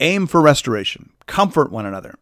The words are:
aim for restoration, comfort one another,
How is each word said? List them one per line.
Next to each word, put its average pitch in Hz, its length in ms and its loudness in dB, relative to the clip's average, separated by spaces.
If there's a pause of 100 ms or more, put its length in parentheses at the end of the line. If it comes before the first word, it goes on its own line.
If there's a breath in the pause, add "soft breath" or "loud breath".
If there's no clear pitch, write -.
aim 180 260 0
for 170 140 2
restoration, 127 680 0 (160)
comfort 190 440 0
one 110 140 -8
another, 98 360 -12